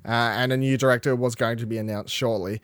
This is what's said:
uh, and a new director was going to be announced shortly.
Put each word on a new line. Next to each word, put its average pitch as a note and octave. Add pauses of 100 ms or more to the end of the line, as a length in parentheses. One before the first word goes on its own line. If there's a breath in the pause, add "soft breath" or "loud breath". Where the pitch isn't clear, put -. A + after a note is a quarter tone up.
uh, -
and A#2+
a C3
new C3+
director B2+
was B2
going A#2
to A#2
be A2
announced G#2+
shortly. G#2+